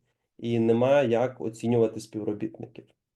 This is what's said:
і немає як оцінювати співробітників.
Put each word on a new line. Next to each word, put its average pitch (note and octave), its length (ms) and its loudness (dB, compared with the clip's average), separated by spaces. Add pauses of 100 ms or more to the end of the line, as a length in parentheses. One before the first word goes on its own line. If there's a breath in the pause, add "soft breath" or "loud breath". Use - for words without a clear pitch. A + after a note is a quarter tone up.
(380)
і A#2 220 -2
немає A#2+ 500 4
як A#2+ 320 0
оцінювати A2+ 580 0
співробітників. - 880 -10 (300)